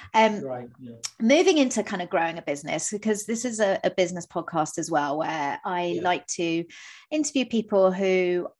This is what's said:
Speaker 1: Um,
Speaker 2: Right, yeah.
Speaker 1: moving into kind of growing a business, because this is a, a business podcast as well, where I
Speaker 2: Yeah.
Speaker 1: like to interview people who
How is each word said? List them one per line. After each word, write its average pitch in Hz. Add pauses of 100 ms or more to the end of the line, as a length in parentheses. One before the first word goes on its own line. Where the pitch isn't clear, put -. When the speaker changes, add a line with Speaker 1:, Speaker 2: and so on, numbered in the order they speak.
(140)
Speaker 1:
Um, 214
Speaker 2:
Right, 123 (120)
yeah. 120 (280)
Speaker 1:
moving 311
into 254
kind 196
of 175
growing 165
a 160
business, 156
because 208
this 226
is 226
a, 196
a 180
business 180
podcast 160
as 160
well, 147
where 156
I 175
Speaker 2:
Yeah. 165
Speaker 1:
like 180 (120)
to 170 (460)
interview 294
people 208
who 185 (120)